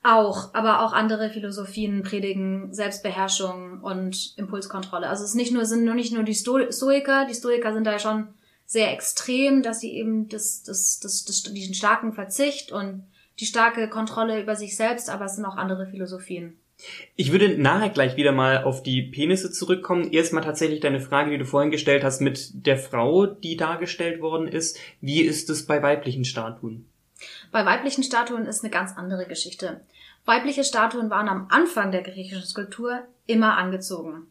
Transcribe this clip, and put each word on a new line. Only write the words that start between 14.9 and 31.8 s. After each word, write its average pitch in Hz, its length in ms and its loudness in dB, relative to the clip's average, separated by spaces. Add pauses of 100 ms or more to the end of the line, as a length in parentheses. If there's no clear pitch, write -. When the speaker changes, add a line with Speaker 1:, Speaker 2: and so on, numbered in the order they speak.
Speaker 1:
aber 202 160 -6
es 190 120 -8
sind 208 80 -6
auch 190 120 -6
andere 190 300 -2
Philosophien. 185 720 -10 (580)
Speaker 2:
Ich 139 160 2
würde 196 300 6
nachher 185 280 4
gleich 131 280 2
wieder 143 160 6
mal 131 320 4
auf 131 180 0
die 131 200 0
Penisse 180 480 0
zurückkommen. 180 600 0
Erstmal 160 320 2
tatsächlich 151 380 0
deine 139 180 2
Frage, 147 320 2
die 143 60 0
du 131 80 -2
vorhin 143 260 2
gestellt 139 320 4
hast 131 160 0
mit - 460 -2
der 135 120 6
Frau, 135 480 4
die 170 300 -6
dargestellt 170 680 -2
worden 160 280 -2
ist. 160 280 -4 (220)
Wie 147 220 2
ist 151 280 2
es 151 160 -4
bei 147 160 2
weiblichen 135 440 2
Statuen? 113 600 -8 (680)
Speaker 1:
Bei 214 140 2
weiblichen 254 380 2
Statuen 240 420 0
ist 208 180 -6
eine 220 80 -6
ganz 185 260 -2
andere 185 300 -6
Geschichte. 165 540 -8 (440)
Weibliche 262 380 2
Statuen 226 460 0
waren 208 200 0
am 190 200 -4
Anfang 233 420 4